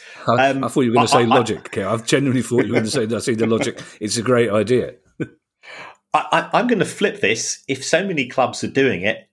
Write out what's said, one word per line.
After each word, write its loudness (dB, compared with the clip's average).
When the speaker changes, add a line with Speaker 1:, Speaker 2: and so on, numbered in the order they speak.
Speaker 1:
I, 4
Speaker 2:
Um, -2
Speaker 1:
I -2
thought 0
you 2
were 0
gonna 4
Speaker 2:
I, 0
Speaker 1:
say 4
Speaker 2:
I, 4
Speaker 1:
logic, 0
Kieran. -4
I've -4
genuinely 2
thought 0
you -4
were 2
gonna -4
say, -2
"I -2
see -2
the 0
logic. -2
It's -4
a -2
great 2
idea." 0
<laughs> -14
Speaker 2:
I, 0
I, 4
I'm 0
gonna 2
flip -4
this. -2
If -4
so 0
many -4
clubs -2
are -2
doing 2
it, -4